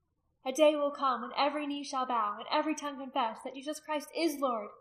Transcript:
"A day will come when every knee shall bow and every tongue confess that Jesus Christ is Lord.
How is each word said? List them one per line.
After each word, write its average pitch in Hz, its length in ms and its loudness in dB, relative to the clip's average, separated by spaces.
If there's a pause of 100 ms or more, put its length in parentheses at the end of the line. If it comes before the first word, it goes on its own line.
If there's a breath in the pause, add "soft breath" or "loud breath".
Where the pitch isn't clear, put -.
(440)
"A 262 80 -2
day 302 240 8
will 285 140 2
come 262 320 0
when 247 100 -8
every 294 340 2
knee 285 160 -4
shall 269 220 -2
bow 220 340 0
and - 120 -12
every 302 240 2
tongue 285 240 -6
confess 254 440 -2
that 254 120 -8
Jesus 277 260 -8
Christ 302 340 -4
is 294 260 0
Lord. 233 300 0 (100)